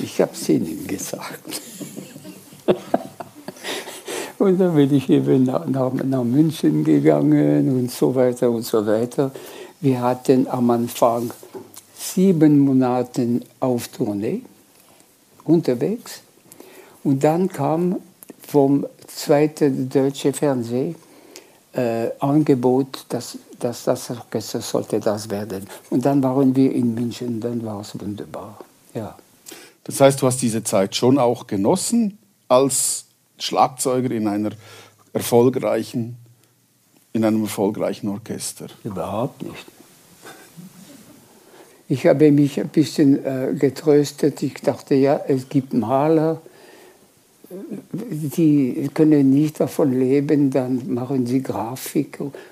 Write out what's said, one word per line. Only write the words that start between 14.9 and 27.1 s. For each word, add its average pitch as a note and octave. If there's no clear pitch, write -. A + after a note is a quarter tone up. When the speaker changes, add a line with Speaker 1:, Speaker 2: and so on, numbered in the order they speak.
Speaker 1:
unterwegs. D#3
Und C#3
dann E3+
kam E3+
vom C#3
zweiten D3
deutschen C3+
Fernsehen, C3+
äh, A#2
Angebot, C#3
dass, -
dass A#2+
das B2+
Orchester A2+
sollte A2+
das G#2+
werden. G2+
Und C#3
dann C#3+
waren C3
wir C3+
in A#2+
München, A#2+